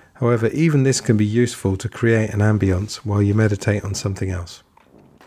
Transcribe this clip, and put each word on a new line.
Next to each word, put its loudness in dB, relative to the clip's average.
However, 0
even 2
this 0
can 2
be 2
useful 0
to -6
create 0
an -2
ambience 2
while -2
you 2
meditate 0
on -6
something -6
else. -10